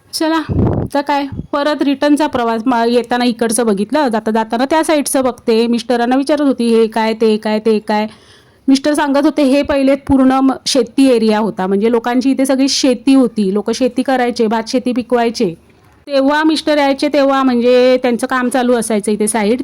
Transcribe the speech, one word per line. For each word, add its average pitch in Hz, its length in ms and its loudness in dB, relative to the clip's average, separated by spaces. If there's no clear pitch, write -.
चला, 320 280 -2
तर 285 80 -2
काय, 285 240 -2
परत 294 320 -2
रिटर्नचा 294 440 2
प्रवास. 233 380 -2
म-, 233 220 0
येताना 240 380 0
इकडचं 233 400 0
बघितलं, 220 420 0
जाता 220 240 -2
जाताना 226 340 -2
त्या 320 180 0
साईडचं 294 400 0
बघते. 233 440 0
मिस्टरांना 240 480 0
विचारत 285 260 0
होती, 254 260 0
"हे 226 200 4
काय, 220 260 -2
ते 220 240 2
काय, 214 220 -2
ते 220 200 0
काय?" 214 280 -2
मिस्टर 269 260 2
सांगत 285 300 0
होते, 302 200 0
"हे 277 180 2
पहिले 277 340 0
पूर्ण 262 360 2
म-, 269 200 2
शेती 269 460 0
एरिया 220 280 2
होता, 190 280 -4
म्हणजे 202 240 0
लोकांची 240 400 0
इथे 262 140 0
सगळी 277 240 2
शेती 254 440 0
होती, 220 400 2
लोकं 208 200 -2
शेती 247 280 -2
करायचे, 240 460 -2
भात 226 200 -2
शेती 254 240 -2
पिकवायचे." 233 640 -2
तेव्हा 285 360 0
मिस्टर 311 340 0
यायचे 277 300 0
तेव्हा, 277 360 0
म्हणजे 247 540 4
त्यांचं 247 300 -2
काम 254 220 -2
चालू 247 240 0
असायचं 226 380 -2
इथे 208 160 -2
साईड, 220 360 -2